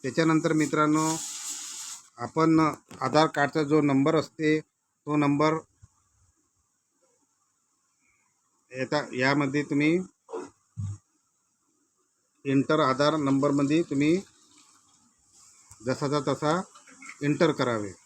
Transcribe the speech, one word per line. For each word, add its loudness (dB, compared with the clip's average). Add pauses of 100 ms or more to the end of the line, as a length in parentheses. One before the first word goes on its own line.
त्याच्यानंतर 0
मित्रांनो 0 (1000)
आपण 2 (420)
आधार 4
कार्डचा 0
जो 2
नंबर 2
असते 0
तो -10
नंबर 2 (3250)
येता, -2 (140)
यामध्ये 2
तुम्ही 0 (2500)
एंटर 2
आधार 2
नंबरमध्ये 0
तुम्ही 0 (1600)
जसाचा -2
तसा -2 (640)
एंटर 2
करावे. -2 (140)